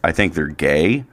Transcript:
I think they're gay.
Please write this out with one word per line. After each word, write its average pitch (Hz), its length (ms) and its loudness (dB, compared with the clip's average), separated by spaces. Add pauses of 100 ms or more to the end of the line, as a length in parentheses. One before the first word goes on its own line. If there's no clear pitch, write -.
I 87 80 2
think 92 220 0
they're 78 140 -2
gay. 78 640 0